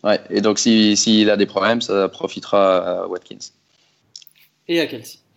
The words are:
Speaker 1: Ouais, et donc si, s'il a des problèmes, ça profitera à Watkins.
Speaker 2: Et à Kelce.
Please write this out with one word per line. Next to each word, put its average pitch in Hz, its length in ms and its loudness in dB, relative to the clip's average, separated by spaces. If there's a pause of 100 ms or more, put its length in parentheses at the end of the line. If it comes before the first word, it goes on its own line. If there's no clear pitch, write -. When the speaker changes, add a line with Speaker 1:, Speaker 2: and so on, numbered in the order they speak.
Speaker 1:
Ouais, 104 180 0 (100)
et 104 100 0
donc 104 180 0
si, 107 380 4
s'il 107 340 2
a 104 60 2
des 101 100 2
problèmes, 107 340 -2
ça 98 280 -2
profitera 92 920 -2
à 90 40 -6
Watkins. - 320 -12 (1300)
Speaker 2:
Et 170 140 -2
à 151 60 -2
Kelce. - 320 -14 (180)